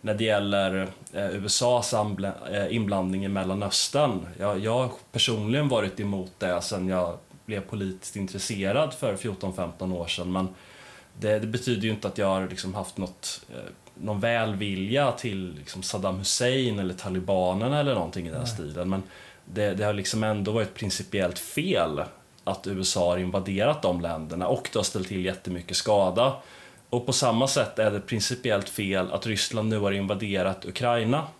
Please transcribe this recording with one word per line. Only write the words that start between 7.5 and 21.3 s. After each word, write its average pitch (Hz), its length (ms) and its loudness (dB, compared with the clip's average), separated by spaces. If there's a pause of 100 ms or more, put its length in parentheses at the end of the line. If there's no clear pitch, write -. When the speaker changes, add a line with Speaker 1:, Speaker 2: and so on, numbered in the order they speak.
Speaker 1:
politiskt 95 540 -6
intresserad 101 760 0
för 107 220 -2
fjorton, 95 380 -4
femton 92 380 -4
år 85 160 -4
sedan, 90 240 -2
men 92 160 2 (720)
det, 107 200 2
det 110 80 -2
betyder 117 340 0
ju 110 80 2
inte 107 180 -2
att 95 100 -4
jag 101 100 2
har 95 200 2
liksom 92 260 -6
haft - 240 -6
något, - 520 -8
eh, 60 60 -14 (460)
någon 104 180 -2
välvilja 107 920 2
till 95 420 -4
liksom 73 300 -12
Saddam 95 340 -2
Hussein 123 640 2
eller 92 140 0
talibanerna 95 840 2
eller 139 140 2
någonting 87 340 -2
i - 20 -6
den 78 100 -6
Speaker 2:
Nej. 76 100 -2
Speaker 1:
stilen. 87 400 -4
Men 95 140 0 (420)
det, 101 280 0
det 101 100 -2
har 104 100 2
liksom 101 300 0
ändå 107 280 0
varit 110 220 0
principiellt 92 640 -2